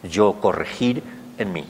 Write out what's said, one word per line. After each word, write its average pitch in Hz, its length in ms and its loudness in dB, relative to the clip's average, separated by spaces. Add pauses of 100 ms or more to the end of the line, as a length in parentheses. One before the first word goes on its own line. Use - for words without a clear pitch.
yo 92 380 2
corregir 87 600 0 (340)
en - 160 -4
mí. 78 180 -6